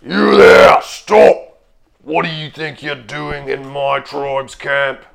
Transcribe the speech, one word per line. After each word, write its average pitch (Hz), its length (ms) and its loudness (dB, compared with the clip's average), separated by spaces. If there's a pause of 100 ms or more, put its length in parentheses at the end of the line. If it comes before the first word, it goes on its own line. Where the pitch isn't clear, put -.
You 202 360 -2
there, 185 460 6
stop! - 760 0 (420)
What 160 220 -6
do 175 60 -6
you 156 200 -12
think 147 320 -14
you're 147 120 -8
doing 143 540 -12
in 135 200 -8
my 139 320 -4
tribe's 135 540 -10
camp? 139 500 -6 (100)